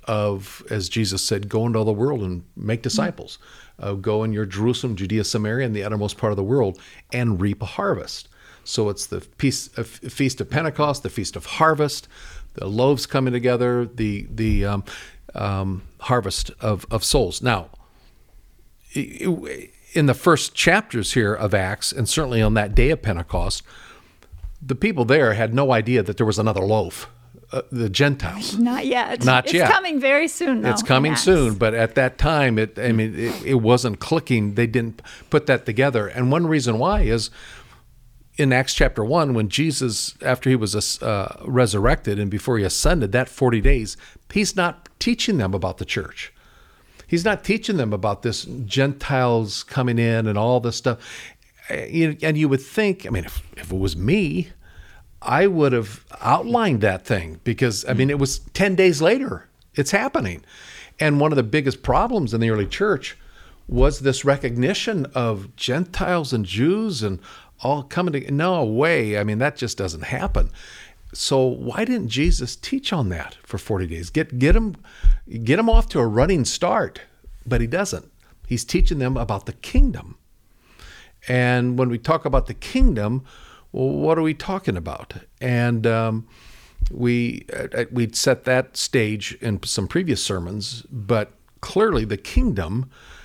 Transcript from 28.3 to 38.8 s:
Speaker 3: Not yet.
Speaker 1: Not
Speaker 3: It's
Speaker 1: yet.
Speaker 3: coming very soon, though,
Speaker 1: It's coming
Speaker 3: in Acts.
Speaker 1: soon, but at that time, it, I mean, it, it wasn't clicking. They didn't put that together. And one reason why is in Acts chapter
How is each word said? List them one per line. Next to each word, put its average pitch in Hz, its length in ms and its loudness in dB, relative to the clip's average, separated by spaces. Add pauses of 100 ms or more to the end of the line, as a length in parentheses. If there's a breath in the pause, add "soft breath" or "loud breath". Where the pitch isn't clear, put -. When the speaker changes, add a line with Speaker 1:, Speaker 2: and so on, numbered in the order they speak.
Speaker 3:
Not 240 280 0
yet. 247 380 -2
Speaker 1:
Not 127 220 4
Speaker 3:
It's 311 80 -2
Speaker 1:
yet. 330 180 4
Speaker 3:
coming 339 300 0
very 285 260 2
soon, 262 340 -2
though, - 80 0
Speaker 1:
It's 208 140 0
coming 139 280 2
Speaker 3:
in - 20 0
Acts. - 100 0
Speaker 1:
soon, 147 300 4
but 110 200 0
at 113 220 0
that 131 220 2
time, 139 420 2
it, 110 180 -2
I 120 140 0
mean, 110 260 0
it, 113 280 -4
it 131 160 4
wasn't 117 400 4
clicking. 113 540 0
They 117 120 2
didn't 113 340 -4 (280 loud breath)
put 151 160 2
that 127 200 2
together. 120 420 0
And 123 220 -2
one 165 160 2
reason 135 320 2
why 190 260 2
is 113 260 0 (1080 loud breath)
in 139 160 2
Acts 127 220 2
chapter 131 300 0